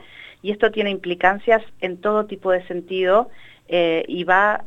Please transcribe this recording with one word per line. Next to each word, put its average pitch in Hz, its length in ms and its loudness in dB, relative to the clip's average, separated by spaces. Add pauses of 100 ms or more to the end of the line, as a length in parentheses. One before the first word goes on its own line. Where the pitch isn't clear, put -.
(420)
y 190 80 -4
esto 214 220 2
tiene 208 180 -2
implicancias 190 720 0 (180)
en 185 200 -6
todo 214 260 0
tipo 190 240 -4
de 180 160 0
sentido, 185 600 0 (400)
eh, 165 400 0
y 180 160 -6
va, 196 420 2